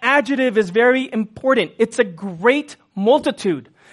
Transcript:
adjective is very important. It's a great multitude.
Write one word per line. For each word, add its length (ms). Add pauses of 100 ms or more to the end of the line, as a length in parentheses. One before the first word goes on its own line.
adjective 560
is 120
very 420
important. 680
It's 220
a 40
great 720 (200)
multitude. 720 (240)